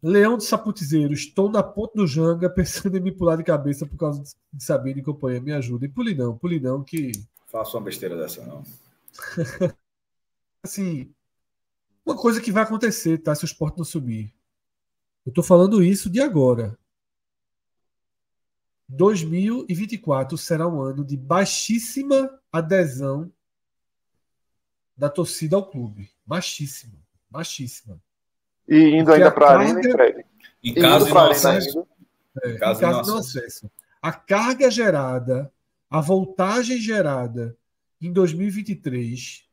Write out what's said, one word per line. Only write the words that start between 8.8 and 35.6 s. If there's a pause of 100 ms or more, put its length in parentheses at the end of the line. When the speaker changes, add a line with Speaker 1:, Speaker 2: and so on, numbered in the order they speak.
Speaker 1:
<laughs> (880)
Assim, (920)
uma
coisa
que
vai
acontecer,
tá?
Se
o
Sport
não
subir. (920)
Eu
tô
falando
isso
de
agora. (2000)
Dois
mil
e
vinte
e
quatro
será
um
ano
de
baixíssima (220)
adesão (1600)
da
torcida
ao
clube. (140)
Baixíssima. (360)
Baixíssima. (680)
Speaker 3:
E (200)
indo
Speaker 1:
Porque (100)
Speaker 3:
ainda
Speaker 1:
a
Speaker 3:
pra
arena,
hein,
Speaker 1:
carga
Speaker 3:
Fred? (440)
Speaker 2:
Em
Speaker 3:
E
indo
Speaker 2:
caso
de
Speaker 3:
pra
Speaker 2:
não
Speaker 3:
arena (120)
Speaker 2:
acesso.
Speaker 3:
ainda. (560)
Speaker 1:
É,
Speaker 2:
Em
caso
Speaker 1:
em
caso
Speaker 2:
de (140)
não
Speaker 1:
de
não
Speaker 2:
acesso.
Speaker 1:
acesso. (320)
A
carga
gerada, (380)